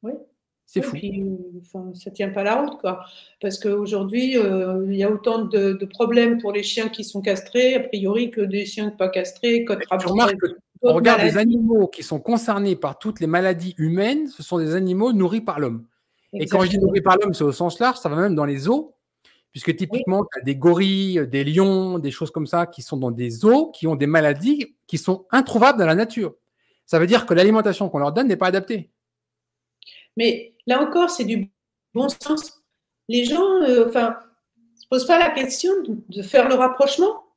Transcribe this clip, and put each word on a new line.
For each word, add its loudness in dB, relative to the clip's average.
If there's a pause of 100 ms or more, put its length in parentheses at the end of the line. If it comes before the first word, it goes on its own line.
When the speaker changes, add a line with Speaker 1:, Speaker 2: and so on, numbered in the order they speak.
Speaker 1:
Oui. -10 (520)
Speaker 2:
C'est -4
Speaker 1:
Oui, -4
Speaker 2:
fou. -8
Speaker 1:
puis, -8
euh, -10
enfin, -14
ça -16
tient -6
pas -6
la 0
route, -6
quoi. -6 (340)
Parce -6
qu'aujourd'hui, -2
euh, 0
il -2
y 0
a 2
autant -2
de, 0
de -6
problèmes 2
pour -4
les -4
chiens -4
qui -12
sont -8
castrés, 0
a 2
priori, -2
que -4
des -2
chiens -6
pas -2
castrés, -2
Speaker 2:
Mais -2 (220)
tu -4
remarques 2
que -2 (340)
on 2
Speaker 1:
d'autres 4
Speaker 2:
regarde 6
les 4
Speaker 1:
maladies. 2
Speaker 2:
animaux 4
qui -10
sont -6
concernés 0
par -6
toutes -8
les -2
maladies 0
humaines, 0
ce -16
sont -6
des -2
animaux 0
nourris 2
par -6
l'homme. -4 (480)
Et -6
quand 2
je 2
dis 0
Speaker 1:
Exactement. 4
Speaker 2:
nourris 2
par 6
l'homme, 0
c'est -2
au 2
sens -4
large, 2
ça -4
va -4
même 2
dans 0
les -4
zoos, -2 (560)
puisque -10
Speaker 1:
Oui. 0
Speaker 2:
typiquement, -2
t'as -10
des -2
gorilles, 2
des -2
lions, 2
des -6
choses -8
comme -6
ça 0
qui -16
sont -8
dans -4
des -6
zoos, 4
qui -8
ont 0
des 0
maladies 2 (120)
qui -6
sont -2
introuvables 4
dans 2
la 4
nature. -2 (540)
Ça 0
veut 4
dire 2
que 2
l'alimentation 4
qu'on -4
leur 0
donne 0
n'est 2
pas 0
adaptée. -4 (1300)
Speaker 1:
Mais -2 (140)
là 2
encore, 0
c'est -4
du -4 (440)
bon -2
sens. -6 (480)
Les 0
gens, 2
euh, 4
enfin, 0 (580)
se -20
posent -2
pas 6
la 4
question -2 (120)
de, -6 (120)
de -10
faire 4
le 2
rapprochement. 0 (140)